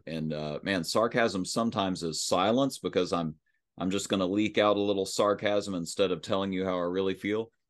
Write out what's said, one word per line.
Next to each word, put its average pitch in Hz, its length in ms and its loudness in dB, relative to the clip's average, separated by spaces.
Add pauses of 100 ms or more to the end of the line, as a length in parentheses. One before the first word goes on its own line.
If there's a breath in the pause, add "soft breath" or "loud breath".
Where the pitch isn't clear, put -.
and, 78 260 -4
uh, 76 300 -6
man, 92 220 0
sarcasm 113 600 0
sometimes 104 580 -2
is 80 220 -4
silence 113 540 2
because 90 340 0
I'm, 82 220 -2 (440)
I'm 92 120 -2
just 98 180 -2
gonna 95 180 0
leak 104 320 0
out 104 180 6
a 101 40 0
little 98 260 0
sarcasm 104 680 0
instead 90 360 0
of 85 120 -2
telling 98 300 -2
you 92 120 -2
how 92 120 0
I 90 60 0
really 95 320 0
feel. 104 360 -4 (200)